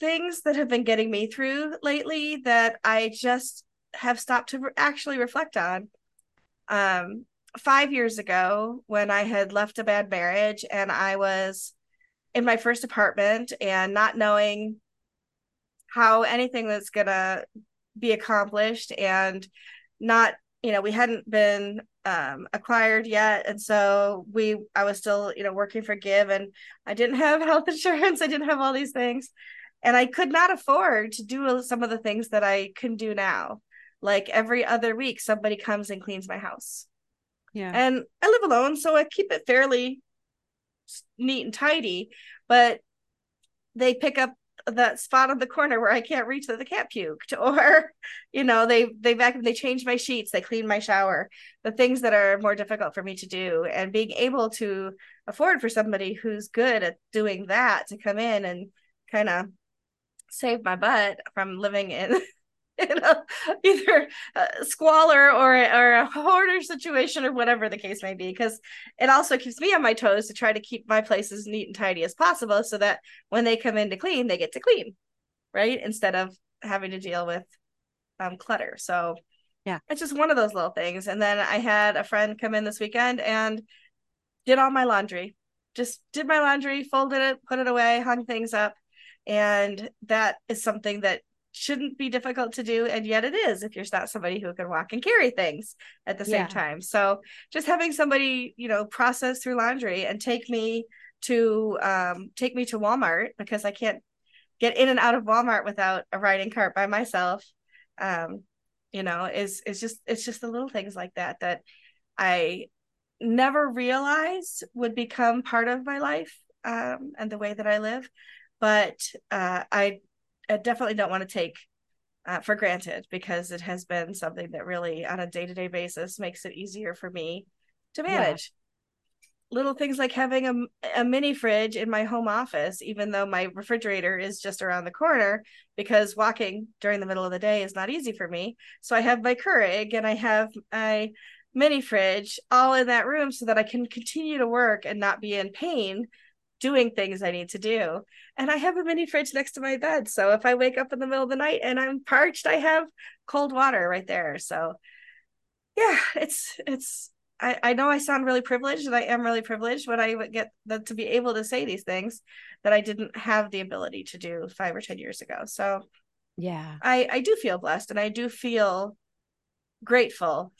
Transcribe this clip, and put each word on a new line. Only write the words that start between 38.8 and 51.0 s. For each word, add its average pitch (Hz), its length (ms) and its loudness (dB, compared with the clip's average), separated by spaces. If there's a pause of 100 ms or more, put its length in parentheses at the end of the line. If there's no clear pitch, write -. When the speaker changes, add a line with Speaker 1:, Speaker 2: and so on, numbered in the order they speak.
Speaker 1:
I 302 80 6
keep 392 300 -4
it - 160 -4
fairly 254 520 2 (880)
s-, - 140 -20 (160)
neat 254 260 0
and 220 80 -8
tidy, 226 580 0 (360)
but 240 340 6 (960)
they 247 200 2
pick 269 240 -2
up 254 160 0 (320)
that 233 340 2
spot 262 300 4
on 269 80 -2
the 247 80 -2
corner 254 340 0
where 214 100 4
I 233 120 2
can't 240 240 -2
reach 277 220 -6
that 226 100 -6
the 262 60 -10
cat - 300 -4
puked, 160 380 -8
<laughs> - 60 -4
or, 294 520 6 (420)
you 269 120 0
know, 226 220 6
they, 233 220 6 (120)
they 233 140 4
vacuum, 247 280 4
they 240 120 2
change 254 320 -4
my 247 100 0
sheets, 240 340 -4
they 185 120 -2
clean 226 240 -4
my 208 120 2
shower, 196 520 0 (340)